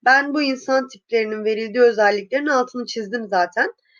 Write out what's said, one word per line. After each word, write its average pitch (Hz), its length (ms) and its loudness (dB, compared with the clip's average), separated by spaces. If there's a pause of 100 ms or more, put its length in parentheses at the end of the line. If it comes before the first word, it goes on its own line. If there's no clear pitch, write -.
Ben 277 300 4
bu 302 80 0
insan 262 460 -2
tiplerinin 214 560 -4
verildiği 220 400 0
özelliklerin 208 640 2
altını 254 400 -2
çizdim 220 420 -8
zaten. 190 440 0 (280)